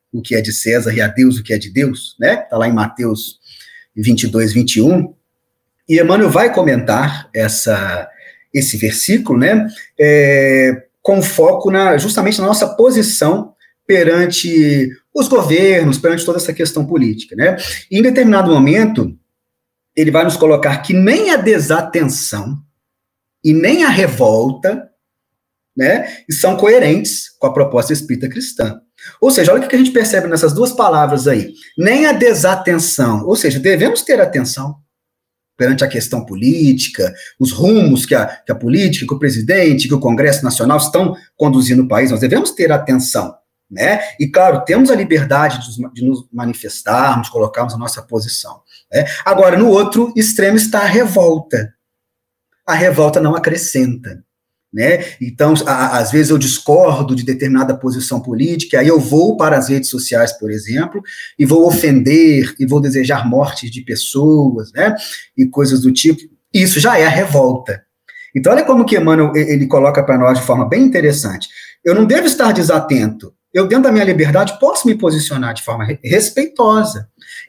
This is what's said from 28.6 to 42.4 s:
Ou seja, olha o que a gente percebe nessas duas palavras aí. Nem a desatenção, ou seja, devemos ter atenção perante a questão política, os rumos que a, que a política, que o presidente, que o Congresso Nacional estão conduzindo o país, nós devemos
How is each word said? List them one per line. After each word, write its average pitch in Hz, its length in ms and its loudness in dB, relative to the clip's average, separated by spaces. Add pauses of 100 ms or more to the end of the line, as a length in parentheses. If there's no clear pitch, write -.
Ou 262 120 2
seja, 180 200 2
olha 254 140 0
o - 20 -12
que - 80 -2
a 254 40 4
gente 254 120 4
percebe 202 360 -2
nessas 160 260 0
duas 226 180 0
palavras 147 560 0
aí. 110 260 -2 (240)
Nem 240 280 2
a 294 80 2
desatenção, 180 1120 0
ou 202 100 2
seja, 135 240 -2
devemos 190 440 0
ter 226 180 2
atenção 135 540 -4 (840)
perante 131 260 0
a 135 40 0
questão 117 380 -6
política, 131 880 0 (260)
os 131 120 0
rumos 170 540 2
que 143 100 0
a, 107 100 0
que - 260 -12
a 110 40 -4
política, 147 500 -2
que - 80 -6
o 139 60 -6
presidente, 143 680 0
que 143 60 0
o 135 60 0
Congresso 127 440 0
Nacional 127 340 0
estão 180 380 -2 (220)
conduzindo 131 460 2
o 127 40 -2
país, 123 220 0
nós 120 100 -2
devemos 185 320 0